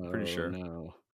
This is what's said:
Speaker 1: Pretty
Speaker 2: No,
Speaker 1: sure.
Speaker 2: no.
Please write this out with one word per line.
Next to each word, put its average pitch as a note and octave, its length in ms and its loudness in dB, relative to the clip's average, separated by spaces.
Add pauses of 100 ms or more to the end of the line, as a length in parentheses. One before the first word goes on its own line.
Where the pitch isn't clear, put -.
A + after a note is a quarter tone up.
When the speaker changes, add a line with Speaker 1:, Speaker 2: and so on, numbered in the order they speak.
(100)
Speaker 1:
Pretty F2 160 2
Speaker 2:
No, - 0 -
Speaker 1:
sure. F2 320 2
Speaker 2:
no. E2+ 360 -4 (240)